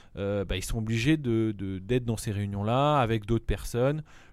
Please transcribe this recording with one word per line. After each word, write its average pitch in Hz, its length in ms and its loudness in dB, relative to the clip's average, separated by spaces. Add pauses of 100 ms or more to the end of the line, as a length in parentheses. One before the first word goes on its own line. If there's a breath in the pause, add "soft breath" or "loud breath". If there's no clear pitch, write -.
(160 soft breath)
euh, 101 300 -2
bah, 92 120 -4
ils 95 60 -4
sont - 160 -2
obligés 113 380 2
de, 113 400 0
de, 95 220 -6
d'être 120 260 0
dans 117 120 -2
ces - 140 -6
réunions-là 107 680 2
avec 110 260 2
d'autres 113 200 0
personnes. 131 580 0 (300 soft breath)